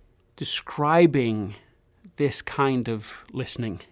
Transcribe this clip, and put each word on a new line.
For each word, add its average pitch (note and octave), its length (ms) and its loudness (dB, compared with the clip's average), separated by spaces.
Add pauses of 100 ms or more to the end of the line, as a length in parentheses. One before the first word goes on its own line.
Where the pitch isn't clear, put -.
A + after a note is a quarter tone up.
(360)
describing C#3 1200 2 (600)
this - 260 0
kind C3+ 460 0
of A2 440 -8
listening. A2+ 500 -6 (100)